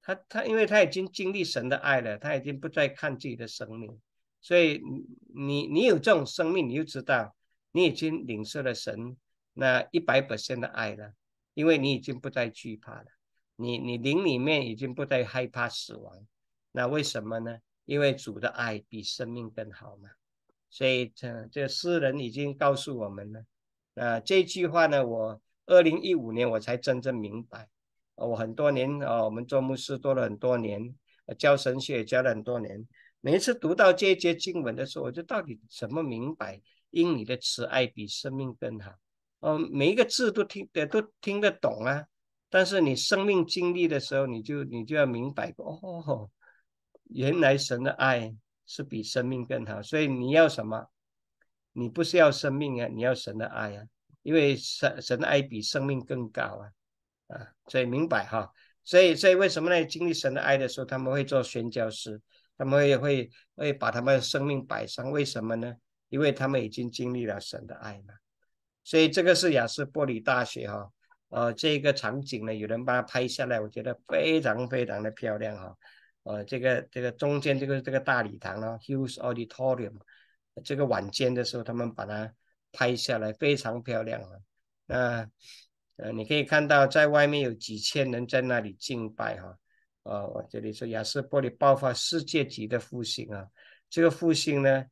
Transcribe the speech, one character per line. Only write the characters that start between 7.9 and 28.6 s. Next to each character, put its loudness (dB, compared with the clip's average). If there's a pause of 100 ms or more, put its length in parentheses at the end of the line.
经 -4
领 -6
受 -8
了 -2
神 -8 (360)
那 2
一 0
百 4
percent -6
的 -6
爱 -6
了， -16 (440)
因 0
为 6
你 0
已 -2
经 -8
不 -10
再 -2
惧 -12
怕 -20
了， -18 (480)
你， -4
你 -4
灵 2
里 2
面 0
已 -8
经 -8
不 -6
再 0
害 -4
怕 -4
死 -10
亡。 -20 (480)
那 -2
为 -2
什 -6
么 -4
呢？ -10 (280)
因 -2
为 4
主 -10
的 -4
爱 -4 (100)
比 -12
生 -8
命 -10
更 -10
好 -20
嘛。 -20 (580)
所 -4
以 2
这， -12
这 -4
诗 0
人 0
已 -4
经 -4
告 4
诉 -8
我 -6
们 -12
了。 -14 (520)
那 0
这 4
句 -2
话 4
呢， 4
我 -4 (240)
二 10
零 4
一 0
五 -2
年 2
我 0
才 -2
真 0
正 -2
明 -8
白。 -18 (460)
呃， -6
我 0
很 -4
多 2